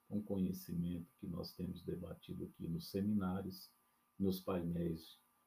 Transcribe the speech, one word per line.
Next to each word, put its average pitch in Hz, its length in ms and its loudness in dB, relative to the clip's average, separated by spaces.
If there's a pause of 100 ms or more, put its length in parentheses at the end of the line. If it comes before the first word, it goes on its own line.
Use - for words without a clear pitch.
com 104 120 0
o - 40 0
conhecimento 90 960 0
que - 80 -6
nós 85 280 -4
temos 90 280 -4
debatido 87 600 -6
aqui - 240 -6
nos 82 200 -2
seminários, 95 800 2 (480)
nos 95 220 6
painéis 85 800 0 (280)